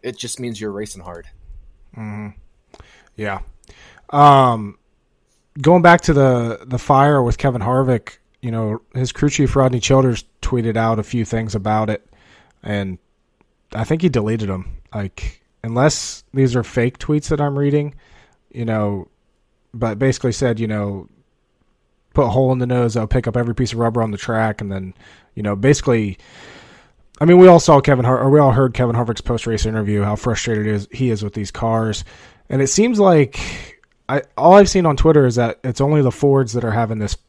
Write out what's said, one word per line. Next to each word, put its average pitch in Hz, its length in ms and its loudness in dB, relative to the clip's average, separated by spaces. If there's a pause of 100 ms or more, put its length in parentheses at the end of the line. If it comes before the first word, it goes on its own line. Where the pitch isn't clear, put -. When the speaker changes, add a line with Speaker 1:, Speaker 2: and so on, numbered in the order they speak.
Speaker 1:
It 120 120 -10
just - 220 -12
means 117 220 -10
you're 107 100 -8
racing 101 320 -12
hard. 87 240 -18 (680)
Speaker 2:
Mm-hmm. 107 320 -14 (880)
Yeah. 104 240 -8 (680)
Um, 131 680 4 (800)
going 170 220 4
back 175 200 6
to 175 100 0
the, 123 520 0
the 131 140 -6
fire 139 420 4
with 120 180 0
Kevin 123 240 -2
Harvick, 127 560 -2 (220)
you 120 120 -8
know, 113 300 -4 (120)
his 127 160 -4
crew 147 200 0
chief 139 260 0
Rodney 127 240 2
Childers 131 440 2 (180)
tweeted 117 340 -2
out 113 240 -2
a - 20 -4
few 117 220 -4
things 110 320 -6
about 107 340 -2
it, - 160 -8 (560)
and 98 360 -6 (760)
I 110 80 -6
think 160 200 -4
he 180 60 2
deleted 110 400 -4
them. 95 280 -8 (180)
Like, - 480 -10 (220)
unless - 580 -2 (100)
these 131 220 0
are 123 80 0
fake 123 360 -4
tweets 151 320 -4
that 151 100 -2
I'm 143 180 -4
reading, 143 380 -2 (560)
you 117 120 -8
know, 104 440 -4 (680)
but 110 240 -6
basically 131 320 -2
said, 117 300 -2
you 113 80 -4
know, 104 400 -6 (1040)
"Put 135 120 2
a - 20 0
hole 127 240 0
in 127 60 -2
the 123 80 -2
nose, 123 300 -2
I'll 110 120 -4
pick 123 180 0
up 117 100 -4
every 120 200 -2
piece 123 160 -2
of 113 80 -6
rubber 117 220 0
on 110 100 -4
the 101 60 -8
track," 110 420 -4
and 101 100 -8
then, 95 240 -10 (400)
you 107 80 -10
know, 101 140 -4
basically, 113 600 0 (1040)
I 147 40 0
mean, 175 140 8
we 185 100 12
all 170 100 10
saw 147 220 6
Kevin 131 240 0
Har-, 123 160 0
or 135 100 2
we 147 80 6
all 139 140 4
heard 131 220 2
Kevin 120 200 0
Harvick's 117 280 -4
post-race 113 440 -4
interview, 104 380 -2
how 104 100 -2
frustrated 107 540 -4
is, 104 240 -4
he 127 180 -2
is 104 140 -4
with 101 100 -8
these 104 160 -8
cars, 113 540 -4 (440)
and 135 140 0
it 135 60 0
seems 220 320 0
like 165 400 4 (680)
I, 139 140 -4 (140)
all 160 180 4
I've 202 160 8
seen 180 160 0
on 147 100 2
Twitter 151 300 4
is 120 80 0
that 117 300 -2
it's 127 160 -6
only 151 220 2
the 127 100 2
Fords 135 400 0
that 117 100 -4
are 117 80 -2
having 110 300 -2
this 104 160 -6 (120)